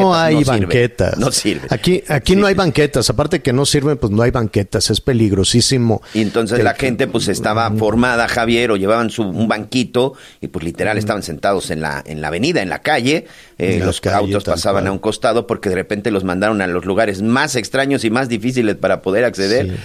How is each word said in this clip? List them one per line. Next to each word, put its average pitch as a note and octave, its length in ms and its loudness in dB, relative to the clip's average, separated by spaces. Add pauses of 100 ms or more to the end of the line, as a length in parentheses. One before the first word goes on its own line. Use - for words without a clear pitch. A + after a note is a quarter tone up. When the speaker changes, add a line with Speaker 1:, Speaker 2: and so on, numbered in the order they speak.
(100)
Speaker 1:
banquetas F3 80 2
Speaker 2:
hay D#3+ 160 2
Speaker 1:
no D3+ 60 4
sirven, B2+ 280 2
Speaker 2:
banquetas. A#2 500 0
Speaker 1:
no A#2+ 140 0
sirven. - 380 -2
Speaker 2:
Aquí, F3+ 380 0
aquí D#3 260 2
Speaker 1:
Sí, F#3+ 40 4
Speaker 2:
no G3+ 80 4
hay G3 80 4
Speaker 1:
sí. F#3 40 -2
Speaker 2:
banquetas, D3 500 2
aparte D3 320 0
que C3+ 140 0
no C#3 100 2
sirven, C#3+ 320 0
pues, A2 160 0
no G#2+ 100 4
hay A#2+ 80 4
banquetas, A2 600 -2
es G#2+ 100 0
peligrosísimo. A2+ 1040 2 (120)
Speaker 1:
Y G#2+ 60 2
entonces A2+ 380 0
Speaker 2:
Te- A2 60 2
Speaker 1:
la A2+ 100 2
gente, B2+ 320 -2
pues, G#2+ 220 -2
estaba A2 400 0
Speaker 2:
Ujú. G#2+ 100 0
Speaker 1:
formada, A#2 480 2
Javier, A#2 440 2
o G#2 60 2
llevaban G#2+ 340 2
su, A2+ 120 -4
un G2 260 -2
banquito A#2+ 680 -2 (260)
y, - 80 -8
pues, D#2+ 160 -8
literal F#2 320 -2
Speaker 2:
Ujú. - 40 -2
Speaker 1:
estaban G#2+ 220 -2
sentados F2 480 -2
en D#2 120 -4
la, D2 240 -4
en D#2 160 -8
la D#2 60 -4
avenida, A#2 340 0
en F#2 80 -4
la D2+ 100 -6
calle. C#3+ 460 0 (320)
Eh, F#2 160 0
Speaker 2:
En F2 60 0
la F#2 60 0
Speaker 1:
los F#2 140 -2
Speaker 2:
calle, F#2+ 160 0
Speaker 1:
autos G2+ 280 0
Speaker 2:
tal - 100 0
Speaker 1:
pasaban G2 300 -2
Speaker 2:
cual. F#2+ 40 0
Speaker 1:
a F#2+ 40 -2
un F#2+ 60 -6
costado A2 480 -2
porque G#2 220 -2
de F2+ 80 0
repente G2+ 340 -4
los G2 140 0
mandaron G2 360 0
a F#2+ 60 0
los F2+ 180 -2
lugares F#2+ 380 0
más C3 320 0
extraños C3+ 500 -2
y A2+ 60 2
más B2 180 0
difíciles A#2 480 0
para F#2+ 240 0
poder G2+ 240 0
acceder G#2 420 0
Speaker 2:
Sí. F2+ 60 -4 (120)